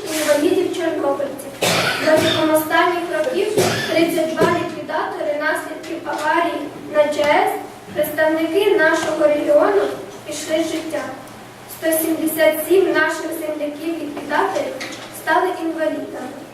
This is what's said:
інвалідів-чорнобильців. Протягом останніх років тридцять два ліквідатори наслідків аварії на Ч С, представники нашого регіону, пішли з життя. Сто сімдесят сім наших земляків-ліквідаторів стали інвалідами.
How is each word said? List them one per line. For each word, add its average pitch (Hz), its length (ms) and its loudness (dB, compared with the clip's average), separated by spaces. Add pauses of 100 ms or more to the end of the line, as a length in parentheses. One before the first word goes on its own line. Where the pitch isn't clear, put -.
(140)
інвалідів-чорнобильців. 302 1400 0 (540)
Протягом 311 500 4
останніх 339 480 2 (140)
років 349 300 0 (440)
тридцять 320 440 2
два 320 80 2
ліквідатори 330 960 -2
наслідків 320 680 -4
аварії 302 560 0 (320)
на 302 140 6
Ч 294 160 -2
С, 302 280 4 (420)
представники 320 840 2
нашого 320 500 4
регіону, 311 540 4 (460)
пішли 320 360 -2
з 320 80 -4
життя. 302 320 -4 (720)
Сто 330 140 0
сімдесят 320 760 2
сім 349 240 6
наших 320 360 0 (140)
земляків-ліквідаторів 302 1300 -4 (480)
стали 349 260 2 (140)
інвалідами. 311 760 -4 (180)